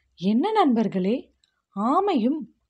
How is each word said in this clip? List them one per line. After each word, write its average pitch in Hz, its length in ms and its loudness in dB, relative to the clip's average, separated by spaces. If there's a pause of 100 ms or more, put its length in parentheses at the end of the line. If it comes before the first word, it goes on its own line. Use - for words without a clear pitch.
(160)
என்ன 220 360 0
நண்பர்களே, 226 800 0 (420)
ஆமையும் 285 640 0 (300)